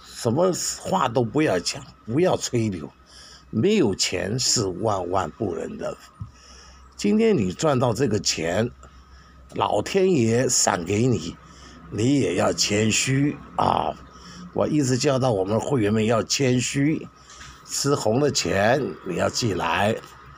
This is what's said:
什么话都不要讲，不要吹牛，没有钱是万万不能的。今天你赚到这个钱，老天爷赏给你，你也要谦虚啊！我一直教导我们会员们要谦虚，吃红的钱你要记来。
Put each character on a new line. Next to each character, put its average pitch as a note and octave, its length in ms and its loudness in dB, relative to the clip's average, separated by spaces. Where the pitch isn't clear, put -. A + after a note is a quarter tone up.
什 - 300 -4
么 F3+ 180 2
话 F3 260 0
都 A#2+ 160 2
不 A#2+ 200 0
要 G#2 160 0
讲， - 260 -8
不 A#2+ 120 -2
要 E3+ 160 2
吹 A2+ 340 -2
牛， D2+ 220 -8
没 F3 240 2
有 B2+ 180 4
钱 F#2+ 460 -4
是 B2 260 0
万 F#2+ 460 -2
万 F#2 180 0
不 F#2+ 240 -4
能 D#2+ 240 -8
的。 - 180 -8
今 G#3 200 2
天 A3 200 4
你 F#2 160 0
赚 C#3+ 260 2
到 A#2+ 140 2
这 B2 160 0
个 G2+ 100 0
钱， F2+ 500 -2
老 G2+ 280 0
天 F#3+ 300 2
爷 A#2+ 380 2
赏 G2+ 340 0
给 G#2 240 2
你， F2 300 -2
你 C3 280 2
也 F#2 160 0
要 G2+ 160 2
谦 G#2 400 0
虚 C3+ 460 0
啊！ F2 400 0
我 G2+ 140 0
一 D3+ 140 2
直 B2+ 160 2
教 C3+ 200 2
导 B2+ 140 2
我 F#2+ 140 2
们 G#2+ 120 0
会 C3 220 0
员 G#2 140 2
们 A2 120 2
要 A2+ 160 2
谦 B2+ 380 0
虚， C#3 480 0
吃 - 300 0
红 A2+ 240 0
的 C#3+ 100 2
钱 G#2 540 2
你 F2 80 -4
要 F#2+ 140 0
记 G2+ 240 -2
来。 F2 420 0